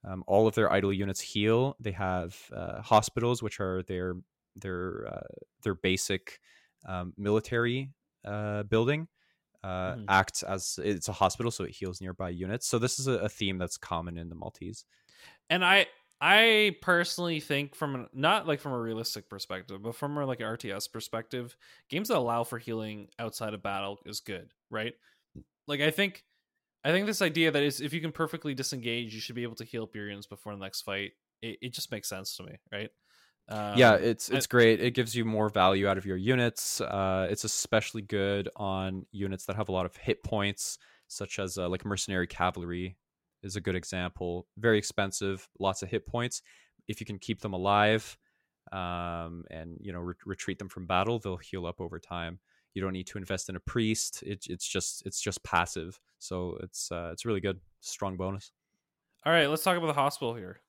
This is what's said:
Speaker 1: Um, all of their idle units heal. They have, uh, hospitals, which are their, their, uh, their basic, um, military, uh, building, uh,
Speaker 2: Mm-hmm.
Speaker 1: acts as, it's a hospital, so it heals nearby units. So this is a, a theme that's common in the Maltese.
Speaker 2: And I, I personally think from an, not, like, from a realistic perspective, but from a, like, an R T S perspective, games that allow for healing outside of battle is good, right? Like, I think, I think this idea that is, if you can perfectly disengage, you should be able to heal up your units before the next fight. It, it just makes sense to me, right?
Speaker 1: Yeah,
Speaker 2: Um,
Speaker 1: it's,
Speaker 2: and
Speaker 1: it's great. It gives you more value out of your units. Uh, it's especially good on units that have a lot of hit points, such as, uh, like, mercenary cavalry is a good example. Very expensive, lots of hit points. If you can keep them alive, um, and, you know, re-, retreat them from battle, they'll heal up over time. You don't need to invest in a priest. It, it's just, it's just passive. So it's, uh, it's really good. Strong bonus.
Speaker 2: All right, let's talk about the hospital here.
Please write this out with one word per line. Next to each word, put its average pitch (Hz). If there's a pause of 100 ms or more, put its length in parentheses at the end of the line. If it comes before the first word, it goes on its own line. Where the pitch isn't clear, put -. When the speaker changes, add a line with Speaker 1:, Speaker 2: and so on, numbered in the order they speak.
Speaker 1:
Um, 95
all 104
of 110
their 107
idle 98
units 98
heal. 113
They 110
have, 92 (180)
uh, 87
hospitals, 113
which 107
are 92
their, 92 (400)
their, 92
uh, - (360)
their 101
basic, - (460)
um, 90
military, 117 (320)
uh, 104
building, 123 (560)
uh, 92
Speaker 2:
Mm-hmm. 101
Speaker 1:
acts 95
as, -
it's 98
a 104
hospital, 98
so 101
it -
heals 92
nearby 92
units. 92
So 120
this 123
is 135
a, 127
a 101
theme 95
that's 90
common 85
in 85
the 85
Maltese. 82 (640)
Speaker 2:
And 180
I, 190 (340)
I 214
personally 175
think 143
from 143
an, 127
not, 160
like, 147
from 143
a 120
realistic 113
perspective, 95
but 113
from 147
a, 139
like, 131
an 110
R 113
T 110
S 98
perspective, 113 (320)
games 196
that 208
allow 117
for 120
healing 110 (100)
outside 110
of 95
battle 98
is 104
good, 95 (180)
right? 110 (720)
Like, 143
I 151
think, 190 (600)
I 147
think 190
this 208
idea 165
that 143
is, 139
if 139
you 165
can 160
perfectly 151
disengage, 120
you 110
should 113
be 120
able 113
to 113
heal 113
up 107
your 104
units 101
before 101
the 98
next 95
fight. 98 (300)
It, 113
it 123
just -
makes 104
sense 95
to 92
me, 92 (160)
right? 104 (840)
Speaker 1:
Yeah, 117
Speaker 2:
Um, -
Speaker 1:
it's, 110
Speaker 2:
and 131
Speaker 1:
it's 131
great. 113
It 120
gives 113
you 120
more 107
value 98
out 95
of 95
your 95
units. 120
Uh, 95
it's 104
especially -
good 101
on 95
units 98
that 98
have 104
a 95
lot 92
of -
hit -
points, 101 (300)
such -
as, 95
uh, 90
like, 90
mercenary 95
cavalry 90 (460)
is 98
a 101
good 92
example. 90
Very 110
expensive, 98 (120)
lots 95
of 92
hit 107
points. 120 (460)
If 107
you 110
can 101
keep -
them 101
alive, 104 (540)
um, 85
and, 82
you 101
know, 87
re-, 87 (120)
retreat 95
them 98
from 90
battle, 98
they'll 92
heal 90
up 87
over 85
time. 87 (340)
You 98
don't 95
need 92
to -
invest 95
in 92
a 87
priest. -
It, 98
it's 90
just, -
it's -
just -
passive. 87 (180)
So 90
it's, -
uh, 85
it's -
really 107
good. 95 (200)
Strong 95
bonus. 95 (720)
Speaker 2:
All 160
right, 156
let's 151
talk 180
about 165
the 151
hospital 139
here. 101